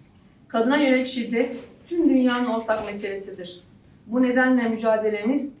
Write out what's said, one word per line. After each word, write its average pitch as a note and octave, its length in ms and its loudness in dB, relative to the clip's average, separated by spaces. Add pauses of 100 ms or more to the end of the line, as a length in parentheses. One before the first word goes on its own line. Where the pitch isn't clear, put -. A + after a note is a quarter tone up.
(480)
kadına B3 280 2
yönelik C4 300 4
şiddet A#3+ 580 -4 (240)
tüm E4 200 2
dünyanın B3 380 2
ortak A3 400 -2
meselesidir. G3 760 -10 (440)
Bu A#3+ 160 0
nedenle B3+ 460 2
mücadelemiz A3 920 0